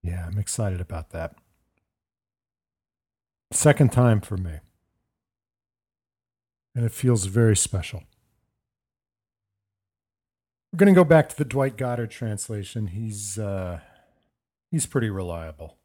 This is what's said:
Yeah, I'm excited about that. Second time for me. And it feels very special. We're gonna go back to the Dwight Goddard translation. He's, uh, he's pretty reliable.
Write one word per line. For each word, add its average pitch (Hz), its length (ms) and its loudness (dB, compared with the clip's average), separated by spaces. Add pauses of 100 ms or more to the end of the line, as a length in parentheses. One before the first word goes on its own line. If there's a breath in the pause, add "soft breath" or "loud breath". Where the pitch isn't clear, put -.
Yeah, 87 220 -8
I'm 92 120 -6
excited 98 420 -4
about 90 300 -10
that. 82 260 -10 (2250)
Second 143 400 4
time 117 300 4
for 98 160 -10
me. 85 220 -8 (2250)
And 120 120 -2
it 110 80 -2
feels 117 320 2
very 107 320 4
special. - 460 -6 (2750)
We're 175 60 -10
gonna 196 160 8
go 180 100 8
back 156 240 6
to - 100 -16
the 151 60 -2
Dwight 131 320 -2
Goddard 120 340 -6
translation. 107 760 -8
He's, 101 500 -10
uh, 95 440 -6 (920 soft breath)
he's 160 140 -2
pretty 113 240 -2
reliable. 85 760 -10